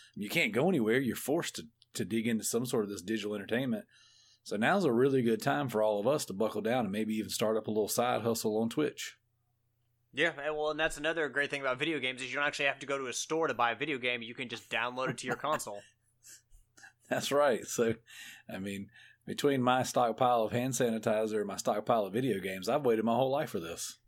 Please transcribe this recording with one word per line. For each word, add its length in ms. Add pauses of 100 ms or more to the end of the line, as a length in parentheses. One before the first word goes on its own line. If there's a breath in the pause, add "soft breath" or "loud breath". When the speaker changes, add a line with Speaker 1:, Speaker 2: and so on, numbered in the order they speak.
(160 loud breath)
Speaker 1:
You 140
can't 220
go 180
anywhere. 300
You're 160
forced 400
to, 80 (320)
to 100
dig 220
into 160
some 240
sort 160
of 80
this 100
digital 340
entertainment. 500 (580 soft breath)
So 120
now's 300
a 80
really 300
good 180
time 260
for 140
all 180
of 80
us 180
to 80
buckle 280
down 240
and 60
maybe 240
even 160
start 260
up 100
a 40
little 180
side 320
hustle 400
on 80
Twitch. 480 (960)
Speaker 2:
Yeah, 180 (140)
and 100
well, 140
and 100
that's 180
another 300
great 220
thing 120
about 180
video 200
games 220
is 80
you 60
don't 120
actually 200
have 120
to 60
go 140
to 80
a 60
store 340
to 80
buy 160
a 40
video 220
game. 240
You 140
can 120
just 220
download 400
it 100
to 80
your 80
Speaker 1:
<laughs> 120
Speaker 2:
console. 340 (1300 loud breath)
Speaker 1:
That's 220
right. 340
So, 300 (580 loud breath)
I 60
mean, 300 (360 loud breath)
between 360
my 220
stockpile 600
of 80
hand 220
sanitizer 640
and 100
my 100
stockpile 480
of 80
video 260
games, 300
I've 160
waited 200
my 100
whole 160
life 180
for 100
this. 380 (100)